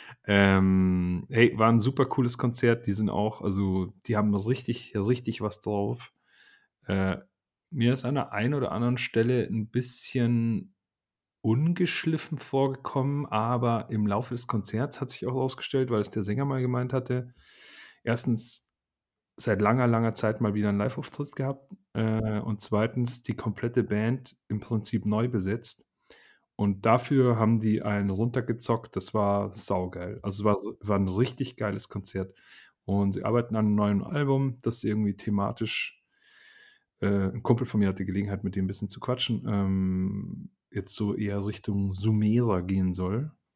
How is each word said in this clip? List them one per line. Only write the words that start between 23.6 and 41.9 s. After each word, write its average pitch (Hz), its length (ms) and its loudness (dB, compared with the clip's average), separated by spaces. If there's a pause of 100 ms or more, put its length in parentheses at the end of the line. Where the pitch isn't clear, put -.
Band 110 520 -2 (120)
im 107 120 -4
Prinzip 110 460 -4
neu 107 220 2
besetzt. 110 580 -4 (720)
Und 98 280 0
dafür 123 500 6
haben 110 240 4
die 107 220 2
einen 101 280 0
runtergezockt. 117 880 -2
Das - 180 -4
war 101 380 0
saugeil. 90 720 -4
Also, 101 180 -4
es 101 40 -4
war, 104 100 6 (240)
war 101 180 0
ein 98 120 2
richtig 127 480 -2
geiles 104 320 -4
Konzert. 95 440 -8 (520)
Und 98 260 2
sie 95 140 -6
arbeiten 113 320 0
an 110 80 2
einem 104 100 2
neuen 104 260 2
Album, 139 600 0
das - 240 -2
irgendwie 107 320 0
thematisch, - 840 -4 (1000)
äh, 104 60 0
ein 98 360 0
Kumpel 120 240 2
von 107 140 0
mir 98 80 4
hatte 95 160 -4
Gelegenheit, 98 400 -4
mit 95 100 -4
dem 95 80 0
ein 95 40 0
bisschen 98 200 -4
zu - 140 -12
quatschen, 120 440 -2
ähm, 95 1040 -2 (200)
jetzt - 240 -6
so 104 180 0
eher 101 320 -4
Richtung 101 480 -2